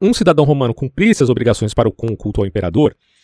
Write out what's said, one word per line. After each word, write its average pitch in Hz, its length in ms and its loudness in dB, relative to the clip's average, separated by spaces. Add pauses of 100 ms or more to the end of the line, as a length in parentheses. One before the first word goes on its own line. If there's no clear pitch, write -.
um 214 140 2
cidadão 160 300 2
romano 135 280 0
cumprisse 202 500 0
as 120 60 2
obrigações 113 460 0
para 113 140 2
o, 90 40 -4
com - 140 -8
o 113 100 -4
culto 104 240 -6
ao 98 60 0
imperador, 95 500 -2 (280)